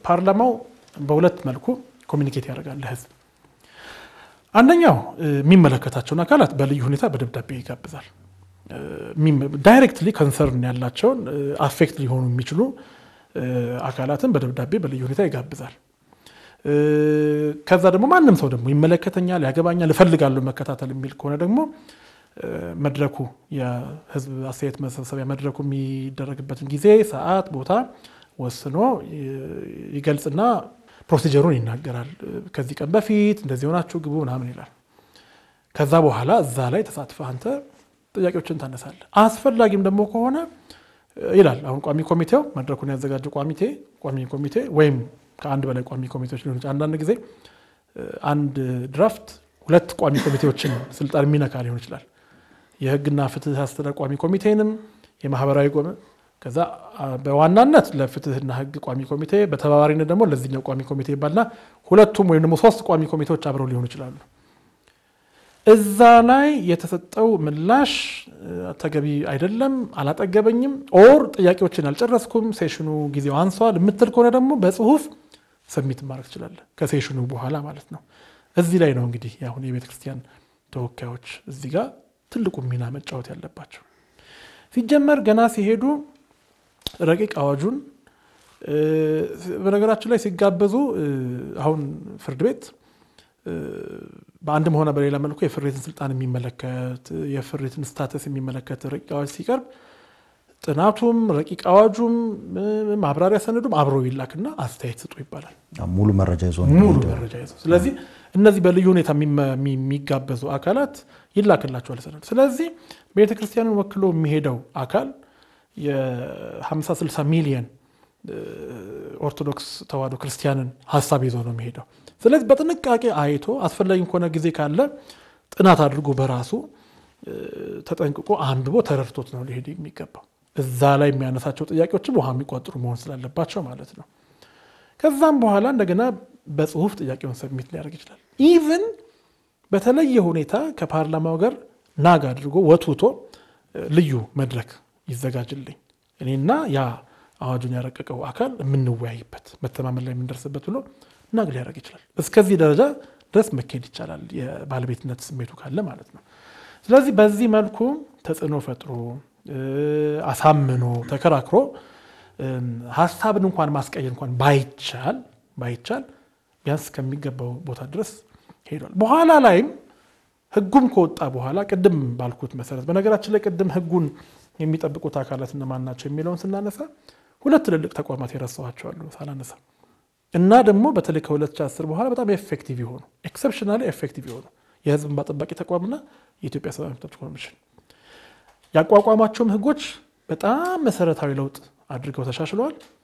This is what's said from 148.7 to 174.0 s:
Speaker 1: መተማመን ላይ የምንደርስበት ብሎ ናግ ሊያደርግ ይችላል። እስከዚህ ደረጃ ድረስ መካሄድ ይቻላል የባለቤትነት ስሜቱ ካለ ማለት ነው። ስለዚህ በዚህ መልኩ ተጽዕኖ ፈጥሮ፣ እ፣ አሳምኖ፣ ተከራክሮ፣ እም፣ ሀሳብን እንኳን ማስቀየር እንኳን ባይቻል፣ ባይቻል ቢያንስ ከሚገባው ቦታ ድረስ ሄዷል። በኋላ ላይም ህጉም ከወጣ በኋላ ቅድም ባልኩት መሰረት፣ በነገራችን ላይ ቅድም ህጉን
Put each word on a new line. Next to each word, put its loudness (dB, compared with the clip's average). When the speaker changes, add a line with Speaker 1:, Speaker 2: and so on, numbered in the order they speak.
Speaker 1:
መተማመን -8
ላይ -8
የምንደርስበት -10
ብሎ -6
ናግ 0
ሊያደርግ -10
ይችላል። -20
እስከዚህ 4
ደረጃ 4
ድረስ 2
መካሄድ -8
ይቻላል -14
የባለቤትነት -8
ስሜቱ -12
ካለ -8
ማለት -12
ነው። -20
ስለዚህ 6
በዚህ 4
መልኩ 2
ተጽዕኖ -4
ፈጥሮ፣ -12
እ፣ -12
አሳምኖ፣ 2
ተከራክሮ፣ 2
እም፣ -6
ሀሳብን 0
እንኳን 0
ማስቀየር -4
እንኳን -10
ባይቻል፣ 0
ባይቻል -8
ቢያንስ -4
ከሚገባው -8
ቦታ -12
ድረስ -8
ሄዷል። -12
በኋላ 4
ላይም 6
ህጉም 4
ከወጣ 2
በኋላ -6
ቅድም 2
ባልኩት -8
መሰረት፣ -12
በነገራችን 0
ላይ 2
ቅድም -2
ህጉን -2